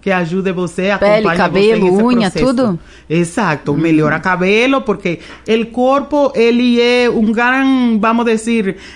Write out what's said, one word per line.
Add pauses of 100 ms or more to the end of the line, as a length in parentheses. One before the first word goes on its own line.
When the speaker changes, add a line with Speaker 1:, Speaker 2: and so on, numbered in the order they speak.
Speaker 1:
que
ajude
você,
Speaker 2:
Pele,
Speaker 1:
acompanhe
Speaker 2:
cabelo,
Speaker 1:
você
nesse
Speaker 2:
unha,
Speaker 1:
processo.
Speaker 2:
tudo? (300)
Speaker 1:
Exato,
Speaker 2:
Uhum.
Speaker 1:
melhora
cabelo,
porque (300)
o
corpo,
ele
é
um
grande,
vamos
dizer, (200)